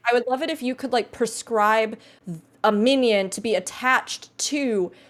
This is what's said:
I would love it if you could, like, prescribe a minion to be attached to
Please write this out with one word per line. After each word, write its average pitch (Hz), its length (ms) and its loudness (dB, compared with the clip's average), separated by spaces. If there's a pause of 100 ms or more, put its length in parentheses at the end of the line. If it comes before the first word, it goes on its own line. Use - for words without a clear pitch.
I 240 60 2
would 240 140 2
love 254 160 -2
it 320 80 -4
if 294 120 -8
you 254 120 -2
could, 254 180 -8
like, 233 180 -2
prescribe 220 840 0 (680)
a 214 100 4
minion 214 580 4
to - 100 -8
be 220 140 -2
attached - 840 -2 (140)
to 233 420 0 (180)